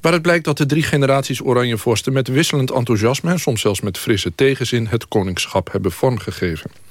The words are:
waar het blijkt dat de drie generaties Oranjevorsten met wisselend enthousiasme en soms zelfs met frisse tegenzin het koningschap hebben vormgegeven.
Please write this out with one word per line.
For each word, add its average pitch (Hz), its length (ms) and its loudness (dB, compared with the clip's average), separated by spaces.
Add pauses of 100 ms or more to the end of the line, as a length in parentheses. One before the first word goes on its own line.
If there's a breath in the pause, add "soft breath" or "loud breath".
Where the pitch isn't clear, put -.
waar 165 120 4
het 170 80 2
blijkt 170 240 2
dat 147 120 0
de 151 80 2
drie 147 180 2
generaties 135 580 0
Oranjevorsten 123 720 0
met 131 140 0
wisselend 135 440 0
enthousiasme 120 600 0
en 185 80 0
soms 120 220 -2
zelfs 101 200 0
met 98 160 -4
frisse 95 380 -2
tegenzin 127 520 0
het 113 200 -4
koningschap 95 640 -2
hebben 92 200 -2
vormgegeven. 95 800 -2 (200)